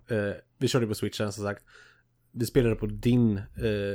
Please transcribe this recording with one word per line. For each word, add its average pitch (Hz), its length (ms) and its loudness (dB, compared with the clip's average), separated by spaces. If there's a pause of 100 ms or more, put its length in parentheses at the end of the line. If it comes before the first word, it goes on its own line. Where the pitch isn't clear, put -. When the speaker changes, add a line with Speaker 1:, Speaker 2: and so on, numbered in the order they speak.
Speaker 1:
Ja. 117 80 -2
Speaker 2:
Eh, 101 180 -2 (240)
vi 131 100 0
körde 117 180 2
på 107 80 -2
Switchen, 104 380 -4
som 104 120 -8
sagt. 101 180 -6 (760)
Vi 117 80 0
spelade 117 280 4
på 107 120 -4
din, 110 500 4
eh, 98 60 -6 (520)